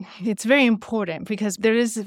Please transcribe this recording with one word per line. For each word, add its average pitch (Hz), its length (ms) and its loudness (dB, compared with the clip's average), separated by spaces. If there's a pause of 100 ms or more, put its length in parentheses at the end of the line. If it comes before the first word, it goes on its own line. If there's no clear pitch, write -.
<laughs> - 160 -20
it's 202 220 -4
very 262 220 6
important 208 640 -2
because 208 300 -4
there 220 180 2
is 226 300 0